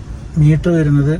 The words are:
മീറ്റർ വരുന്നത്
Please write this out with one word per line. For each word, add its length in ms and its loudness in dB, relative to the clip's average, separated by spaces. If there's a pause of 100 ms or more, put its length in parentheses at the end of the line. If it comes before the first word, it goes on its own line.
(420)
മീറ്റർ 360 2
വരുന്നത് 420 2